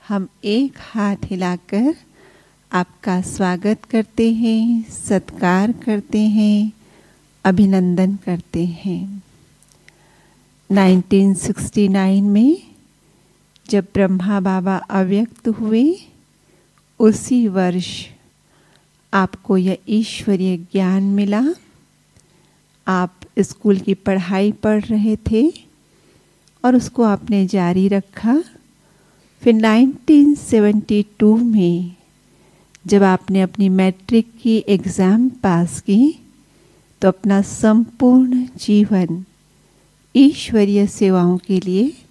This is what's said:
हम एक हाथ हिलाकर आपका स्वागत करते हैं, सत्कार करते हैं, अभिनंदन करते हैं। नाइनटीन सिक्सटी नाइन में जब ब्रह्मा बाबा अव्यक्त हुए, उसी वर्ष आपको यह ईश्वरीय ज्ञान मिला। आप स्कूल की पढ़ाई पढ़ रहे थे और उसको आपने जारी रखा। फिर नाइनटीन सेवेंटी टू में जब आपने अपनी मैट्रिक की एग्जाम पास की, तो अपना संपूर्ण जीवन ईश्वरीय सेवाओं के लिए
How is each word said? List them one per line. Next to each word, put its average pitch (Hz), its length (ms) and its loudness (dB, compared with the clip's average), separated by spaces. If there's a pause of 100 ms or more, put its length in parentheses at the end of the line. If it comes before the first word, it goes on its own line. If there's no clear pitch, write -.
हम 196 200 -6 (160)
एक 254 320 -2
हाथ 202 480 -6
हिलाकर 190 720 -4 (760)
आपका 180 480 -4
स्वागत 185 680 -4
करते 226 420 -2
हैं, 226 580 0
सत्कार 190 840 -2
करते 214 460 -4
हैं, 214 540 2 (720)
अभिनंदन 190 720 2
करते 175 480 -6
हैं। 185 580 -8 (1500)
नाइनटीन 196 640 2
सिक्सटी - 540 -2
नाइन 190 360 0
में 226 480 2 (1000)
जब 196 240 -2
ब्रह्मा 190 460 0
बाबा 190 360 -2
अव्यक्त 196 720 -4
हुए, 233 500 0 (1000)
उसी 233 500 0
वर्ष 180 580 -4 (1080)
आपको 190 420 -2
यह 185 220 0 (100)
ईश्वरीय 196 680 -2
ज्ञान 185 460 -2
मिला। 202 420 0 (1400)
आप 180 320 -4 (180)
स्कूल 196 400 0
की 196 160 -4
पढ़ाई 196 580 -2
पढ़ 214 320 -2
रहे 214 320 -2
थे 226 360 0 (1120)
और 254 120 4
उसको - 260 -2
आपने 202 440 0
जारी 185 420 0
रखा। 214 540 -2 (1000)
फिर 233 120 4
नाइनटीन 262 800 4
सेवेंटी 208 720 0 (120)
टू 214 180 4
में 180 600 0 (880)
जब 196 160 4
आपने 190 380 0
अपनी 190 280 0
मैट्रिक 190 640 0 (100)
की 220 260 0
एग्जाम 202 600 0
पास 175 520 -2
की, 240 400 2 (840)
तो 190 60 4
अपना 196 340 0
संपूर्ण 247 1120 0
जीवन 190 680 0 (920)
ईश्वरीय 208 720 2
सेवाओं 180 520 0
के 185 220 -4
लिए 196 380 -2 (120)